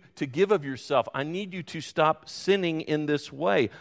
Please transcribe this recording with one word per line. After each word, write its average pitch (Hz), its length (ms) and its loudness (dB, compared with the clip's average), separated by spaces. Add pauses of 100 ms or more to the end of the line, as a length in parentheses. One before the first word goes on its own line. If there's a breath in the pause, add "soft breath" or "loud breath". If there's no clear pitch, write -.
(140)
to 147 120 -4
give 175 260 2
of 170 120 2
yourself. 135 480 0
I 135 120 -4
need 180 280 -6
you 180 120 -8
to - 160 -8
stop - 480 0
sinning 175 540 0
in 151 240 -2
this 143 260 -2
way. 151 380 2 (100)